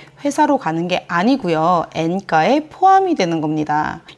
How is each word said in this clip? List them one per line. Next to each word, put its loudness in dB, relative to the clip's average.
회사로 2
가는 -4
게 -2
아니고요. 0
N가에 0
포함이 2
되는 -2
겁니다. -2